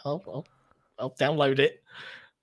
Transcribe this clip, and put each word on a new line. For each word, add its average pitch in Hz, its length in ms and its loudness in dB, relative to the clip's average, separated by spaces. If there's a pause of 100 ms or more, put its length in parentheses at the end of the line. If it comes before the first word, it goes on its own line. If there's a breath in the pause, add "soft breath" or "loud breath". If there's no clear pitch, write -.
I'll, 143 220 -4
I'll, 113 200 -10 (520)
I'll 127 160 -6
download 143 440 2
it. 147 240 2 (600 loud breath)